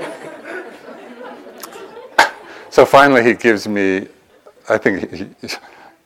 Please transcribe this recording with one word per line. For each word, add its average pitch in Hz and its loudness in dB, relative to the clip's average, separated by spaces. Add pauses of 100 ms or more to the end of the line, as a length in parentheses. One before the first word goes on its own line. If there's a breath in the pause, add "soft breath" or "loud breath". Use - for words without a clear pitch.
(2750 loud breath)
So 135 6
finally 135 6
he 117 4
gives 107 0
me, 98 -2 (640)
I 110 0
think 101 -2
he, 90 -12 (140)
he, - -18 (580 loud breath)